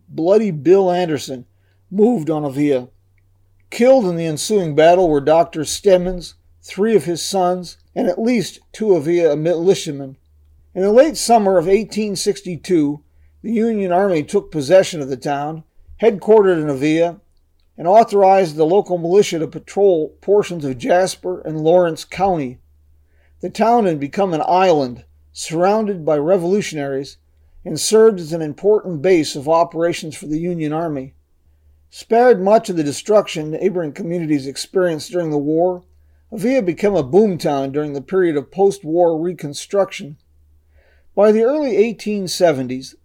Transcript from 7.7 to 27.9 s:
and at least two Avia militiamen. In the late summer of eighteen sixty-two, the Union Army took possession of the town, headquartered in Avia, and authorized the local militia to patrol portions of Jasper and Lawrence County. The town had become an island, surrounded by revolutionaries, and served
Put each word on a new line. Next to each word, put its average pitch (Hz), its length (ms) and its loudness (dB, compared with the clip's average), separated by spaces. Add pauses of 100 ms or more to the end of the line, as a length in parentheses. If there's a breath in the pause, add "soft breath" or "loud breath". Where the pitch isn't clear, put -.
and 254 120 -2
at 185 140 -2
least 226 380 -2 (120)
two 214 240 0
Avia 165 400 0
militiamen. 156 800 -2 (600)
In 185 80 -2
the 202 80 2
late 269 260 4
summer 208 400 2
of 160 100 2
eighteen 202 480 -2
sixty-two, 165 880 -4 (380)
the 214 100 -8
Union 214 400 -2
Army 180 300 2
took 190 300 -4
possession 160 500 2
of 131 80 -8
the 135 80 -6
town, 147 460 -8 (360)
headquartered 202 640 4
in 151 80 -4
Avia, 156 500 0 (560)
and 160 120 -10
authorized 196 720 4
the 160 60 2
local 180 360 0
militia 175 400 0
to 151 80 -4
patrol 165 640 0 (120)
portions 190 440 0
of 131 120 -6
Jasper 180 640 -2
and 156 200 -8
Lawrence 165 440 2
County. 160 540 -4 (800)
The 180 80 -8
town 226 360 2
had 165 140 0
become 170 360 -4
an 151 100 -2
island, 156 580 2 (280)
surrounded 190 720 -2
by 151 140 0
revolutionaries, 156 1000 -2 (480)
and 156 140 -8
served 220 400 4